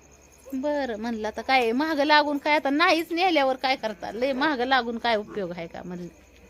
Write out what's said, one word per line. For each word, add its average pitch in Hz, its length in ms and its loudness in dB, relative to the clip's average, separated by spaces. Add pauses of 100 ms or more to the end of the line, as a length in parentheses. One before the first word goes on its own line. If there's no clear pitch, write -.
(520)
बरं 269 460 -2
म्हणलं, 220 300 -4
आता 220 140 -8
काय 247 300 2
महाग 294 280 0
लागून 294 380 4
काय, 294 160 0
आता 302 160 0
नाहीच 330 420 2
नेल्यावर 320 440 2
काय 262 200 -2
करता? 220 360 -8
लय 254 200 0
महाग 269 280 0
लागून 247 380 0
काय 233 180 0
उपयोग 208 340 -6
आहे 175 160 -8
का - 180 -12
म्हणलं. 175 240 -10 (420)